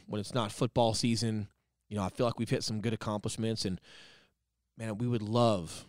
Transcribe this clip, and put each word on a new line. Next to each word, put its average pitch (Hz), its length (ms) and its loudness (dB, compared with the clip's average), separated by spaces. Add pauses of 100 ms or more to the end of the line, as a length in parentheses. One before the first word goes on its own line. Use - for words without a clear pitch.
when 107 120 -4
it's - 140 -6
not 113 180 0
football 117 440 2
season. 110 540 0 (400)
You 104 80 -6
know, 98 60 0
I 92 60 0
feel - 160 0
like 113 140 0
we've 113 100 -2
hit - 140 0
some 107 180 -4
good 113 120 0
accomplishments, 110 720 -2
and, 92 140 -2 (960)
man, 113 220 -6
we 120 100 -2
would 120 140 0
love 107 680 2